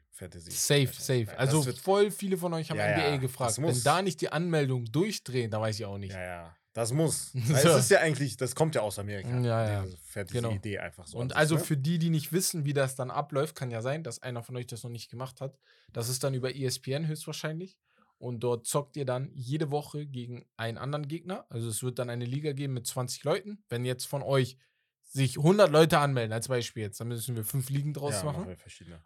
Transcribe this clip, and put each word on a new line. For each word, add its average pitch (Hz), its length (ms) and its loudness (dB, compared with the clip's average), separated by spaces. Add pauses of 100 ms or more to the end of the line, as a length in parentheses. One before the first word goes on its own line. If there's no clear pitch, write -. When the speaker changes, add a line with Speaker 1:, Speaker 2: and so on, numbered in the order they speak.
(100)
Speaker 1:
Fantasy. 87 400 -16
Speaker 2:
Safe, 143 360 2
Speaker 1:
Wahrscheinlich. 123 400 0
Speaker 2:
safe. - 0 -
Speaker 1:
Das - 100 -10
Speaker 2:
Also 139 300 2
Speaker 1:
wird 123 120 -4
Speaker 2:
voll 202 320 4
viele 190 260 -2
von 175 180 -2
euch 160 160 -4
haben 156 80 -2
Speaker 1:
Ja, 104 80 2
Speaker 2:
N 104 100 4
B 147 100 2
A 143 40 2
Speaker 1:
ja, 143 60 0
Speaker 2:
gefragt. 131 340 -2
Speaker 1:
das 107 80 -2
muss. 147 180 2
Speaker 2:
Wenn 120 80 0
da 160 180 6
nicht 185 180 -2
die - 100 -2
Anmeldung 147 560 0
durchdrehen, 127 640 -2
dann 107 100 -2
weiß 110 180 0
ich 110 80 -6
auch 98 120 -8
nicht. 98 140 -8
Speaker 1:
Ja, 92 100 -8
ja. 87 320 -10 (200)
Das 113 180 0
muss. 156 380 2
Speaker 2:
<laughs> - 40 -20
Speaker 1:
Weil 131 280 4
Speaker 2:
So. 165 80 10
Speaker 1:
es 135 140 8
ist - 60 4
ja 190 80 10
eigentlich, 147 380 2
das 127 180 -2
kommt 160 220 2
ja 113 60 2
aus 104 180 -2
Amerika. 101 280 -6 (120)
Speaker 2:
Ja, 113 280 2
ja. 101 140 0
Speaker 1:
Diese 92 140 -8
Fantasy-Idee 104 760 -4
Speaker 2:
Genau. 92 120 -6
Speaker 1:
einfach 87 240 -12
so - 100 -10
Speaker 2:
Und 120 60 -2
Speaker 1:
an 127 60 -4
sich, - 80 -2
Speaker 2:
also 156 180 6
Speaker 1:
ne? 151 60 4
Speaker 2:
für 160 140 0
die, 156 220 2
die 165 120 2
nicht 160 220 0
wissen, 180 320 0
wie 143 80 0
das 135 220 2
dann 127 160 -6
abläuft, 151 460 -2
kann 123 160 -6
ja 113 100 -4
sein, 147 220 -4
dass - 180 -10
einer 123 220 -8
von 127 120 -14
euch 123 120 -8
das 113 160 -12
noch 120 60 -8
nicht 117 200 -12
gemacht 123 300 -12
hat. 135 180 -10 (340)
Das 117 160 -4
ist 127 140 -2
dann 135 120 0
über 131 200 -2
E 139 100 -4
S - 140 0
P 131 140 -6
N 156 160 -2
höchstwahrscheinlich. 156 680 -6 (420)
Und 120 220 -6
dort 120 260 0
zockt - 300 -2
ihr 143 80 -4
dann 131 280 -4
jede 139 380 -4
Woche 147 360 -6
gegen 123 380 -10 (120)
einen 113 200 -4
anderen 147 300 -4
Gegner. 175 440 -8
Also 117 180 -4
es 110 140 -6
wird 127 180 -4
dann 120 100 -4
eine 120 140 -4
Liga 143 280 -4
geben 135 220 -4
mit 127 120 -6
zwanzig - 380 -6
Leuten. 196 440 -4
Wenn 120 160 -4
jetzt 127 220 -4
von 143 160 -6
euch 127 340 2 (460)
sich 135 360 0
hundert 180 320 8
Leute 160 280 8
anmelden, 131 340 2
als 113 160 -2
Beispiel 120 340 -2
jetzt, 101 180 -6
dann 117 80 -6
müssen 120 260 -4
wir 110 100 -4
fünf 131 260 -4
Ligen 143 220 -2
draus 143 220 -2
Speaker 1:
Ja, 98 100 -2
Speaker 2:
machen. 147 160 -2
Speaker 1:
machen 190 100 -6
wir 87 60 -12
verschiedene. 87 500 -20